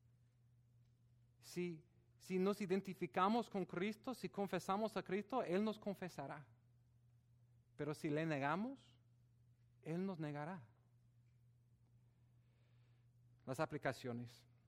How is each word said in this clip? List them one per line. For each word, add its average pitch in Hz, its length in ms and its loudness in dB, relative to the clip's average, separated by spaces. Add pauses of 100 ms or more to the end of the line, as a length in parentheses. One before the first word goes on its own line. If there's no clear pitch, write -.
(1400)
Si, 175 380 -4 (380)
si 185 200 0
nos 196 220 6
identificamos 196 880 2
con 190 160 0
Cristo, 208 500 -4
si - 140 -6
confesamos 196 680 0
a 185 60 2
Cristo, 202 400 0
Él 185 220 2
nos 214 140 0
confesará. 156 640 -6 (1300)
Pero 151 180 -2
si 160 160 -2
le 156 160 2
negamos, 160 520 2 (1040)
Él 170 220 -2
nos 196 140 -4
negará. 151 420 -4 (2750)
Las 131 140 -2
aplicaciones. 123 840 -2 (240)